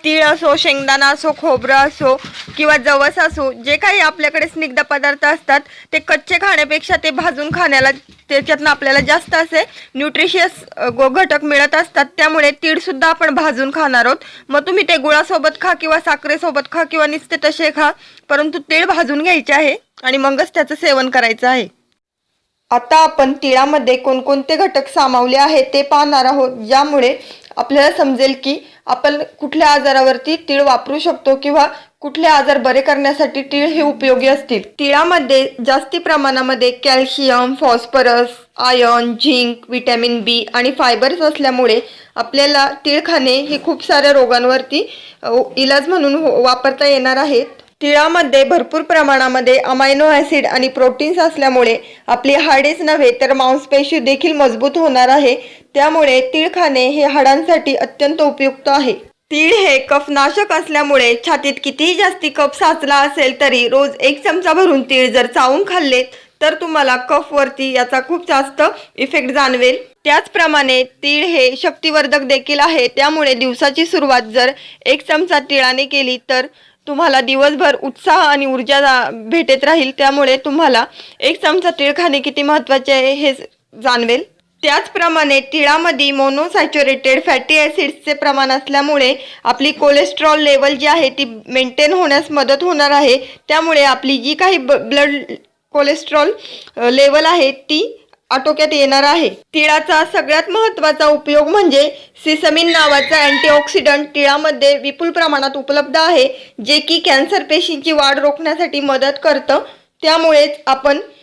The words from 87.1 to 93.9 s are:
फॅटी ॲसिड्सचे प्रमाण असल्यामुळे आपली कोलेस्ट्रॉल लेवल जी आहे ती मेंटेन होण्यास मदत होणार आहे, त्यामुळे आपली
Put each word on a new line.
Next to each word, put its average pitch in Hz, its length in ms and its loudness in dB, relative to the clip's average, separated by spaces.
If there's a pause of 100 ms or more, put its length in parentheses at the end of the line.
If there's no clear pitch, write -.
फॅटी 302 320 0
ॲसिड्सचे 294 560 -2
प्रमाण 277 380 0
असल्यामुळे 277 640 0 (280)
आपली 269 280 0
कोलेस्ट्रॉल 285 680 2
लेवल 285 340 2
जी 269 120 -4
आहे 294 240 2
ती 240 380 -6
मेंटेन 262 460 0
होण्यास 311 360 2
मदत 277 340 0
होणार 294 280 0
आहे, 285 260 4 (300)
त्यामुळे 311 360 2
आपली 269 340 0